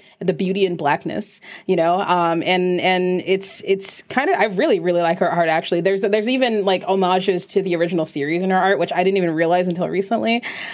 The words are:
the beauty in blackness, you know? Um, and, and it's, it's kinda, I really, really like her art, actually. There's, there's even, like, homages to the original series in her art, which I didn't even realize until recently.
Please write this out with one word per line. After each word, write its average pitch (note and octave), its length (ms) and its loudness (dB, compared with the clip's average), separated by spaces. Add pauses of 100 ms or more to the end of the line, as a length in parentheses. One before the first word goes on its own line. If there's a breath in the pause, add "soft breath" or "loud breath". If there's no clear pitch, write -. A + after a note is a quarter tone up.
(200 soft breath)
the F3 120 -2
beauty F#3 360 0
in F3 80 -4
blackness, E3 680 -4 (240 loud breath)
you F#3 100 2
know? E3+ 260 2
Um, E3+ 420 0
and, F3+ 380 2
and F3+ 440 0
it's, F#3+ 400 -2
it's - 380 -2
kinda, C#4 360 0
I G3+ 60 2
really, G#3+ 340 2
really F3 220 0
like E3+ 200 0
her F3+ 60 2
art, D#3+ 220 0
actually. E3 320 0
There's, F#3+ 200 0
there's G#3+ 280 0
even, A#3+ 360 0
like, F3 220 0
homages F#3 600 0
to G3 160 0
the F3+ 120 -2
original E3+ 300 0
series D#3 380 -4
in F#3+ 80 0
her F#3 60 2
art, F#3+ 200 2
which F3 160 -2
I F3 100 0
didn't F#3+ 140 2
even F3 140 0
realize E3+ 360 2
until E3+ 220 -2
recently. A3 540 -2 (300 loud breath)